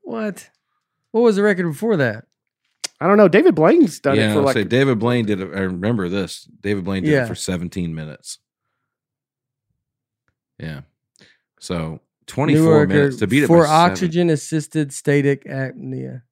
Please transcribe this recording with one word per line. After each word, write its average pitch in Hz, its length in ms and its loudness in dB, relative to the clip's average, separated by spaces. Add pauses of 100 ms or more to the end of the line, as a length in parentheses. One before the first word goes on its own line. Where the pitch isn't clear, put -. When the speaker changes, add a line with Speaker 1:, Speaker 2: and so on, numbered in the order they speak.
Speaker 1:
What? 220 480 -10 (600)
What 220 100 0
was 226 140 4
the 202 80 0
record 185 240 0
before 196 300 -2
that? 117 280 -2 (720)
Speaker 2:
I 147 80 -4
don't 202 100 4
know. 208 100 8
David 214 260 4
Blaine's 185 460 4
done 135 160 0
Speaker 3:
Yeah, 110 160 2
Speaker 2:
it - 20 0
for, - 60 2
Speaker 3:
I'll 139 60 2
Speaker 2:
like, 135 100 2
Speaker 3:
say 110 80 0
David 123 340 2
Blaine 117 280 0
did 101 140 -2
it. 95 140 -8
I 95 60 -8
remember 95 500 -2
this. 95 360 -6 (160)
David 101 240 -4
Blaine 95 180 -4
did 151 80 0
Speaker 1:
Yeah. 135 140 0
Speaker 3:
it - 20 -12
for 117 80 -10
seventeen 87 580 -6
minutes. 76 460 -16 (2250)
Yeah. 76 220 -12 (760)
So 82 300 -8
Speaker 1:
New 80 100 -14 (260)
Speaker 3:
twenty-four 151 480 2
Speaker 1:
record 151 160 2
Speaker 3:
minutes 143 280 0
to 110 100 -2
beat 135 160 2
it 135 40 -2
Speaker 1:
for 170 160 6
Speaker 3:
by 147 40 2
seven. 165 240 4
Speaker 1:
oxygen-assisted 160 1000 -2
static 139 520 0
apnea. 131 840 -10